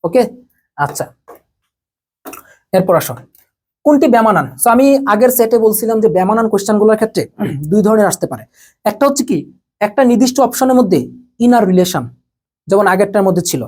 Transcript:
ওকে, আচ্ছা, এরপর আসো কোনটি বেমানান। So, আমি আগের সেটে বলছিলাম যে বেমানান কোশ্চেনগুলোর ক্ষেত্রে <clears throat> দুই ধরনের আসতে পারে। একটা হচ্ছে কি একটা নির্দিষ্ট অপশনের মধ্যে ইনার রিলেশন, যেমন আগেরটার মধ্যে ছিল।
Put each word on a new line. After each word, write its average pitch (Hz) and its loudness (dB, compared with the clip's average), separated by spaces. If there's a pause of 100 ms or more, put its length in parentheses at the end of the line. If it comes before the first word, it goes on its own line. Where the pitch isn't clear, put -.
ওকে, 254 0 (560)
আচ্ছা, 143 -6 (1700)
এরপর 185 0
আসো 139 -4 (720)
কোনটি 285 4
বেমানান। 220 2 (100)
So, - -2
আমি 247 4 (200)
আগের 214 2
সেটে 226 0
বলছিলাম 220 0
যে 220 2
বেমানান 214 0
কোশ্চেনগুলোর 214 0
ক্ষেত্রে 214 -4 (140)
<clears throat> 151 -6
দুই 214 2
ধরনের 214 2
আসতে 165 -4
পারে। 113 -12 (420)
একটা 214 -2
হচ্ছে 277 -2
কি 214 -4 (440)
একটা 208 -2
নির্দিষ্ট 247 2
অপশনের 262 0
মধ্যে 185 2 (400)
ইনার 240 4
রিলেশন, 180 0 (640)
যেমন 202 2
আগেরটার 196 0
মধ্যে 180 0
ছিল। 131 -6